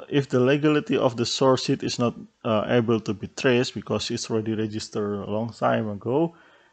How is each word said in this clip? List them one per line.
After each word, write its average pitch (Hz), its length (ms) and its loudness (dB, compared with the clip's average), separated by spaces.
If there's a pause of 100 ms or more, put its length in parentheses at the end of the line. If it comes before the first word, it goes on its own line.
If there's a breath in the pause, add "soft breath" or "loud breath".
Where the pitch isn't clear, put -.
if 139 200 0
the 131 100 2
legality 143 580 2
of 120 200 2
the 120 80 0
source 131 400 4
seed 135 180 -2
is - 160 -4
not, 120 160 2 (300)
uh, 107 220 2
able 117 340 2
to 107 120 -4
be 95 140 -10
traced 127 480 0
because 107 340 -4
it's 117 220 -6
already 110 240 -2
registered 104 640 -4
a 98 100 -8
long 107 220 -4
time 117 380 0
ago, 127 440 -2 (400 soft breath)